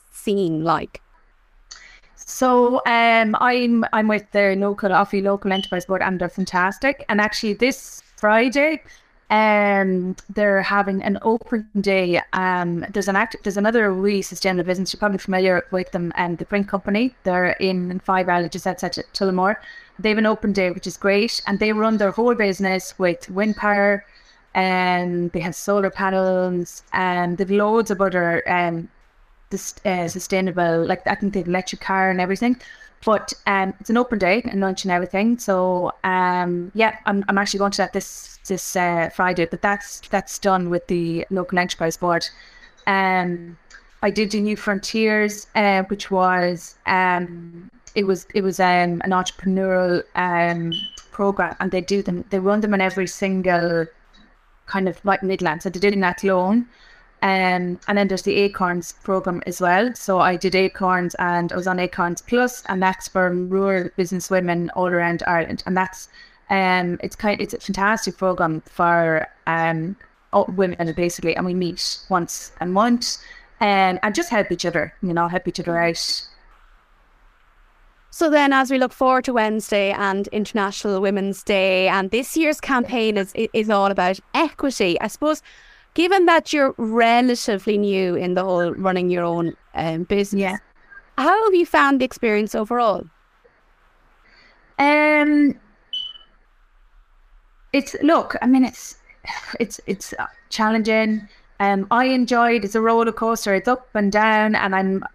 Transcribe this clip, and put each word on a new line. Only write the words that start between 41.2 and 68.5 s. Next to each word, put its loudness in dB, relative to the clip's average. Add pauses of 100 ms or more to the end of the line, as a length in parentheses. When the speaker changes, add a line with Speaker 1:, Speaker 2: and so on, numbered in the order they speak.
Speaker 2:
Local -2
Enterprise -2
Board. 0 (600)
Um, 0 (440)
I 0
did 0
do -2
New -2
Frontiers, -2
uh, 4
which -8
was, 0 (100)
um, -2 (260)
it 0
was, -2
it 0
was, -2
um, 2
an -2
entrepreneurial, 0 (100)
um, 0 (380)
program, -2
and -4
they 0
do -2
them, -4
they 0
run 2
them 0
in 2
every 0
single 0 (800)
kind -2
of, -8
like, 0
Midland. -2
So -4
they -8
did 4
in 2
Athlone. 2 (520)
Um, 0
and 0
then 2
there's -4
the 0
Acorns 0 (100)
program -2
as -8
well. 2
So -2
I 4
did 0
Acorns, 0
and 0
I -6
was -4
on -2
Acorns -2
Plus, -2
and -2
that's -2
for 0
rural 0
business -4
women 0
all -2
around 0
Ireland. -2
And -2
that's, -4 (420)
um, 0
it's -8
kind, -2
it's -6
a -8
fantastic -2
program 0